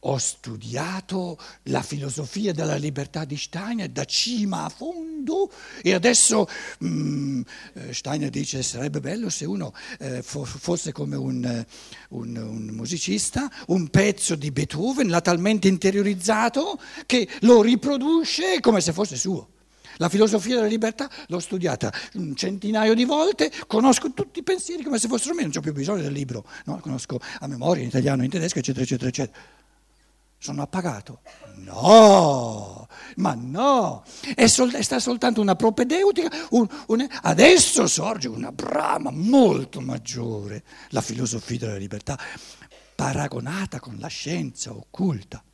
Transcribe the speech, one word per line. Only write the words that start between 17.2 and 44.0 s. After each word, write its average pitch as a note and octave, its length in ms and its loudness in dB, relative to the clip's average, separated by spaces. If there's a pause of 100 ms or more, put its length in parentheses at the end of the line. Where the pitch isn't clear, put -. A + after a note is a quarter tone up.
lo A#3 200 10
riproduce C#4+ 1000 2
come A3 180 4
se E3 140 -2
fosse E3 240 -4
suo. - 320 -6 (480)
La E3 100 -2
filosofia G#3 480 2
della A3 120 2
libertà A3+ 420 -2 (180)
l'ho F3 120 -4
studiata E3 520 -2 (220)
un E3 240 -6
centinaio G#3 560 0
di A#3 100 4
volte, D4+ 480 2 (160)
conosco B3+ 460 4
tutti - 260 -6
i - 40 -12
pensieri F4 380 -4
come B3+ 160 -2
se A3 120 0
fossero C4 240 -2
miei, E4+ 100 -2
non D3+ 100 -4
c'ho E3 60 -4
più D3+ 140 -4
bisogno D#3 300 -2
del C#3+ 100 -4
libro, B2+ 320 -6 (220)
no? D#3 120 -8
Conosco C3 400 -8 (200)
a C#3 80 -10
memoria C#3+ 340 0
in B2 80 -4
italiano, C3 340 2
in C3 60 0
tedesco, E3 300 -2
eccetera, C3 260 -2
eccetera, B2+ 240 -2
eccetera. - 480 -8 (840)
Sono C#3+ 200 -8
appagato? C#3+ 580 -6 (360)
No, B2 1300 8 (300)
ma F3 160 0
no, D#3+ 720 0 (300)
è A#3+ 120 6
sol-, B3 240 4
è B3 100 -4
sta B3+ 160 -2
soltanto A#3+ 440 0
una G3 160 4
propedeutica, D#4 720 2 (220)
un, A3+ 140 6 (220)
un, A#3+ 200 0 (160)
adesso A#3 640 6
sorge D3+ 420 -2
una - 240 -8
brama - 580 -2
molto F#3+ 680 4
maggiore, A#2 840 -8 (280)
la A2 100 -2
filosofia A#2 560 -6
della A2 180 -6
libertà, G2+ 420 -8 (800)
paragonata C#3+ 840 -6
con A2+ 180 -16
la G#2+ 80 -12